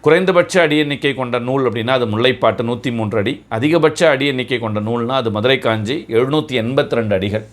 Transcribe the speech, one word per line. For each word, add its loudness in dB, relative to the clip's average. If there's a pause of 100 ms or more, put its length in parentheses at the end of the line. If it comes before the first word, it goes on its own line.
குறைந்தபட்ச 2
அடி 2
எண்ணிக்கை 0
கொண்ட -2
நூல் -2
அப்படின்னா 0
அது 2
முல்லைப்பாட்டு 2
நூத்தி -4
மூன்று -2
அடி, -4
அதிகபட்ச 2
அடி 0
எண்ணிக்கை -2
கொண்ட -4
நூல்னா -2
அது -2
மதுரை 2
காஞ்சி -2
எழுநூத்தி 0
எண்பத்தி 0
ரெண்டு 0
அடிகள். -2